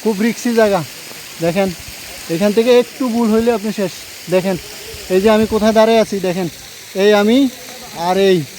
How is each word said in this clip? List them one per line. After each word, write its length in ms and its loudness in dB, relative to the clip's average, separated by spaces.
খুব 120 0
রিস্কি 340 -2
জায়গা। 220 4
দেখেন 240 0
এখান 220 2
থেকে 140 4
একটু 220 -4
ভুল 180 2
হইলে 240 2
আপনি 120 -4
শেষ। 120 -2
দেখেন 220 2
এই 140 4
যে 120 6
আমি 180 4
কোথায় 260 2
দাঁড়ায় 240 4
আছি, 140 -4
দেখেন 200 -2
এই 80 6
আমি 160 4
আর 100 2
এই 100 4